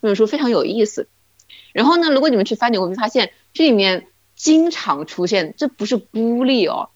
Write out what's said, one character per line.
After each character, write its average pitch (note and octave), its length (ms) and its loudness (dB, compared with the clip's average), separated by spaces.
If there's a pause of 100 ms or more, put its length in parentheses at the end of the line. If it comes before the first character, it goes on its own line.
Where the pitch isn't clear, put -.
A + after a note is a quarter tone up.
那 A3 80 -2
本 G3+ 80 2
书 A3 100 2
非 D4 120 -4
常 C4 120 0
有 E3 140 2
意 G#3+ 200 0
思。 - 240 -8 (640)
然 A3 120 0
后 D#4+ 120 4
呢， E4 140 2
如 C4+ 100 2
果 D#4 80 2
你 B3 80 2
们 G3 80 2
去 A3 100 -4
翻， A#3+ 180 -2
你 G#3+ 60 0
会 F#3 160 -2
发 A3 140 -4
现 A#3 240 0 (200)
这 D#4+ 120 0
里 D4 80 4
面 F#3+ 340 2 (300)
经 D#4+ 340 2
常 C#3+ 340 -4
出 F3+ 220 -6
现， F3 300 -2
这 D4+ 100 -4
不 A#3 180 -6
是 A#3+ 120 -2
孤 A#3 480 -2
立 B3+ 220 2
哦， - 300 -6